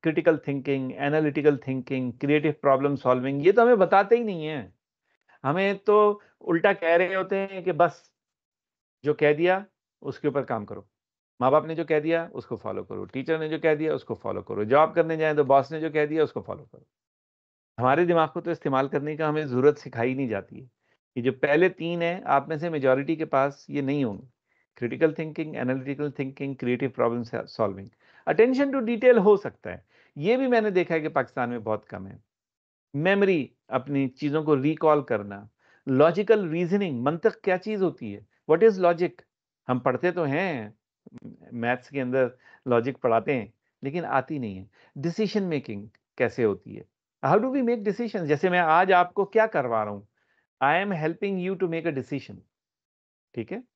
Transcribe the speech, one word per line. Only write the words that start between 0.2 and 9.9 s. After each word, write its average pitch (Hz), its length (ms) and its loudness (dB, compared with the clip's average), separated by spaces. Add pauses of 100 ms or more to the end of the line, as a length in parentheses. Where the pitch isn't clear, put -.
थिंकिंग, 135 440 -4
एनालिटिकल 147 640 2
थिंकिंग, 131 560 -6
क्रिएटिव 147 400 0
प्रॉब्लम 139 440 2
सॉल्विंग, 131 500 0
ये 196 60 6
तो 233 100 6
हमें 240 160 6
बताते 196 380 4
ही 240 80 -2
नहीं 170 220 -6
है। 127 280 -8 (680)
हमें 196 360 0
तो 208 440 4 (180)
उल्टा 175 320 2
कह 165 240 2
रहे 180 180 2
होते 190 220 -2
हैं 196 280 -6
कि 180 80 -2
बस 160 400 0 (920)
जो 147 100 0
कह 147 180 4
दिया 185 340 0 (360)